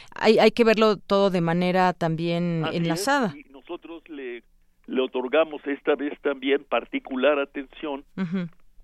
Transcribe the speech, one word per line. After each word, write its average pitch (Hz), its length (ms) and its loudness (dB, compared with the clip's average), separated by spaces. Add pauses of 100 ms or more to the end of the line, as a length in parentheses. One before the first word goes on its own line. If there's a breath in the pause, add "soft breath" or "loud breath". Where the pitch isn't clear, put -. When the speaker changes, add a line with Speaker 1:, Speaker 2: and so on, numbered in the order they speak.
(140 loud breath)
Speaker 1:
hay, 220 240 4
hay 214 120 6
que 233 140 2
verlo 220 340 4
todo 196 320 2
de 180 100 0
manera 180 540 2
también 170 680 -2
Speaker 2:
Así 160 140 -2
es, 170 60 0
Speaker 1:
enlazada. 196 520 0
Speaker 2:
y - 180 -20
nosotros - 580 -16
le, 127 320 -12 (440)
le 127 140 -2
otorgamos 131 680 -2
esta 143 280 -2
vez 143 260 -6
también 139 440 -2
particular 135 720 -2
atención 139 680 -10 (140)
Speaker 1:
Ujú. 180 300 -6 (360)